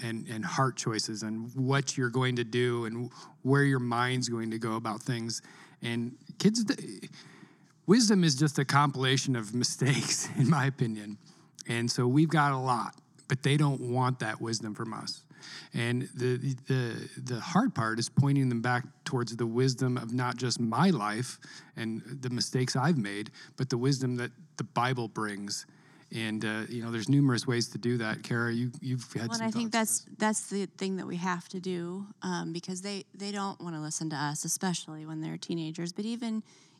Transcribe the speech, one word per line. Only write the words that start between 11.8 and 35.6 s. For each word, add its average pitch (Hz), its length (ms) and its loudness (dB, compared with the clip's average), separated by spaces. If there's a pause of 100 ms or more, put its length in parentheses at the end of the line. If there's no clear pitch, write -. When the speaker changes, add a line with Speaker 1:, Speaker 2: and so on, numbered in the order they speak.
Speaker 1:
so 123 200 2
we've 147 200 6
got 147 220 4
a 135 80 0
lot, 123 380 -2 (320)
but 135 160 0
they 143 120 6
don't 143 240 4
want 127 380 0
that 110 220 -4
wisdom 110 340 -4
from 113 180 -6
us. - 300 -10 (520)
And 120 400 0
the, 127 420 0 (120)
the, 120 400 -2 (120)
the 123 200 -4
hard 196 340 2
part 110 240 0
is 117 100 0
pointing 139 400 4
them 117 140 0
back 123 220 2 (200)
towards 120 320 -2
the 117 100 0
wisdom 123 520 2
of 117 160 -6
not 123 220 0
just 123 220 -2
my 117 320 4
life 110 480 0 (380)
and 110 240 -4 (220)
the 127 80 -2
mistakes 127 460 0
I've 147 200 4
made, 104 340 -2 (260)
but 131 120 -2
the 127 100 0
wisdom 127 380 2
that 120 140 -2 (260)
the - 80 -4
Bible 120 440 0
brings. 101 580 -6 (480)
And, 110 300 -2
uh, 110 240 0
you 117 140 -6
know, 117 80 -4
there's 113 180 -2
numerous 135 380 4
ways 117 240 2
to - 80 -6
do 120 200 0
that. 110 240 -2
Kara, 117 300 0
you, 120 180 0 (100)
you've 127 320 -4
had 113 160 -4
Speaker 2:
Well, 233 100 -4
Speaker 1:
some 226 80 -2
Speaker 2:
and 220 80 -2
I 226 40 -2
think 226 140 -2
Speaker 1:
thoughts 226 340 0
on - 120 -18
Speaker 2:
that's, 208 280 0
that's - 40 -12
the 196 160 -2 (120)
thing 190 180 -2
that 180 100 -4
we - 100 -4
have 175 340 -4
to 185 100 -8
do, 180 460 -6 (160)
um, 170 300 -4
because 180 280 -8
they, 196 240 -8 (100)
they 202 180 -8
don't 196 280 -6
wanna 165 220 -6
listen 156 280 -4
to 151 60 -4
us, 147 280 -4
especially 160 640 -4
when 156 140 -8
they're 156 160 -6
teenagers, 170 560 -6